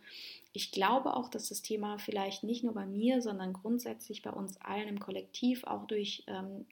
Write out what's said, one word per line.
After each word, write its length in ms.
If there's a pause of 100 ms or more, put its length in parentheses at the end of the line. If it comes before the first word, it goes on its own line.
(520)
Ich 180
glaube 460
auch, 120
dass 200
das 140
Thema 360
vielleicht 460
nicht 180
nur 120
bei 120
mir, 340
sondern 320
grundsätzlich 720
bei 80
uns 300
allen 280
im 120
Kollektiv 640
auch 220
durch, 420
ähm, 440